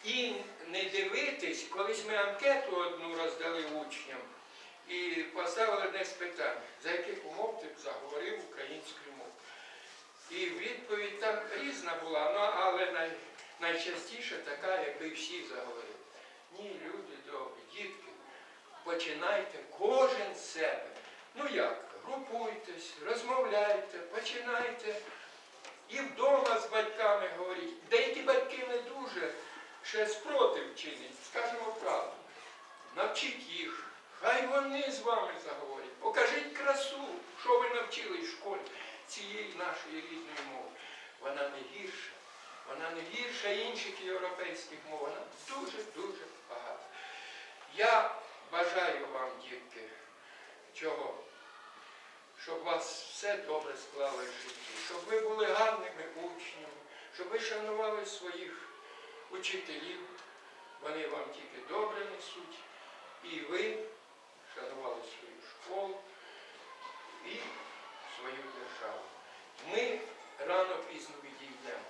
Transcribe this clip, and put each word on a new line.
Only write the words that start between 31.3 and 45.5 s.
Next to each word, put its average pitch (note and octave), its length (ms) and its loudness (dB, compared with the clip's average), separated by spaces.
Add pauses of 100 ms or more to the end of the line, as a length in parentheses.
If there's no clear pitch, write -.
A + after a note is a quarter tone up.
скажімо A#3 520 0
правду. - 300 2 (840)
Навчіть A#3+ 440 2 (100)
їх, E4 380 -4 (340)
хай B3 260 8
вони C4+ 440 4
з A3+ 80 -2
вами A3+ 320 4 (140)
заговорять. - 540 -6
Покажіть - 580 6
красу, C#4 500 2 (340)
що B4 180 10
ви A#4+ 100 6
навчили A4+ 480 0
в E4 100 -2
школі F#4+ 320 -4 (480)
цієї G#3 500 -6
нашої D#3+ 380 -2
рідної D#3+ 440 -8 (140)
мови. C3 160 -6 (500)
Вона C#3 300 0
не C#3 100 -6 (140)
гірша, - 380 -8 (580)
вона D#3+ 200 -4
не E3 120 -4
гірша A3 480 -2
інших G3+ 560 0
європейських F3+ 760 -2 (100)
мов, D3+ 100 -4
вона - 220 -2 (280)
дуже-дуже G#3 760 -6 (260)